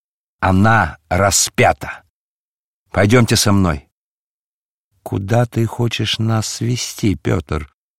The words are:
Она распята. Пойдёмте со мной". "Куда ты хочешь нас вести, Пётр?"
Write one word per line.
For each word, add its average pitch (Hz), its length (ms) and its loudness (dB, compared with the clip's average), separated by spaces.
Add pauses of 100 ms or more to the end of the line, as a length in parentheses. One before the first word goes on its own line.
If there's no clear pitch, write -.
(400)
Она 98 580 2 (100)
распята. - 920 0 (880)
Пойдёмте 113 460 2
со 104 160 0
мной". 90 360 -2 (1120)
"Куда 107 440 0
ты 117 180 -2
хочешь 113 540 -4
нас 110 420 -2
вести, 117 560 -2
Пётр?" 80 580 -4 (240)